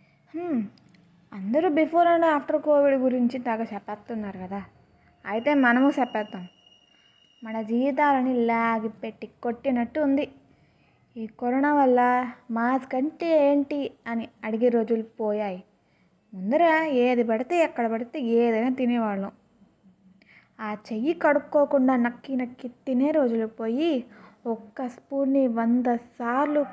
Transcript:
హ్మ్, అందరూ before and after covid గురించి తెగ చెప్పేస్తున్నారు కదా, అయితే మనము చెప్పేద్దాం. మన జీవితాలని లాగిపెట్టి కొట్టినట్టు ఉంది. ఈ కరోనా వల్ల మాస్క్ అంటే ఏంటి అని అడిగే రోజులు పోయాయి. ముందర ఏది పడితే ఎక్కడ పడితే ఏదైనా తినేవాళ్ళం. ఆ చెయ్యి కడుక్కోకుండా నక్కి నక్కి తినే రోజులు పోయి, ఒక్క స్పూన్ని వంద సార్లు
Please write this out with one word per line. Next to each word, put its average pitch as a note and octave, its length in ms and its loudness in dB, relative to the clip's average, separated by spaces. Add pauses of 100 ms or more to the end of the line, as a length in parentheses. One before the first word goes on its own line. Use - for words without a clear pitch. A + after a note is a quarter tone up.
(360)
హ్మ్, D#4 320 -2 (680)
అందరూ A3+ 360 0
before D#4+ 360 2
and E4 340 4
after D4+ 260 -2
covid C#4+ 300 4
గురించి B3+ 440 0
తెగ A3+ 220 -4
చెప్పేస్తున్నారు G#3 760 -10
కదా, F#3 240 -10 (640)
అయితే A#3 280 0
మనము C4 460 4
చెప్పేద్దాం. G#3 480 -4 (960)
మన A3 180 -8
జీవితాలని C4 840 2
లాగిపెట్టి A3+ 840 -2 (140)
కొట్టినట్టు A#3+ 560 -2
ఉంది. C#4 320 0 (880)
ఈ A3 100 -10
కరోనా C4+ 480 0
వల్ల B3 560 2 (200)
మాస్క్ B3+ 440 -2
అంటే D4+ 560 2
ఏంటి C#4+ 400 -2 (160)
అని A#3 220 -6 (140)
అడిగే A3 260 0
రోజులు A3+ 340 0
పోయాయి. G#3 600 -6 (680)
ముందర D#4 500 2
ఏది B3 400 2
పడితే A#3+ 400 0
ఎక్కడ A#3+ 280 -2
పడితే A#3+ 280 -6
ఏదైనా A#3 500 0
తినేవాళ్ళం. A#3 640 -2 (1300)
ఆ G#3+ 120 -8
చెయ్యి A3+ 400 -4
కడుక్కోకుండా C#4+ 840 2
నక్కి A#3+ 400 -2
నక్కి B3 320 -6
తినే C4 440 -2
రోజులు A#3 360 2
పోయి, A#3+ 580 -2 (400)
ఒక్క A#3 420 -8
స్పూన్ని C4+ 600 0
వంద A#3 380 0 (100)
సార్లు C#4 760 -2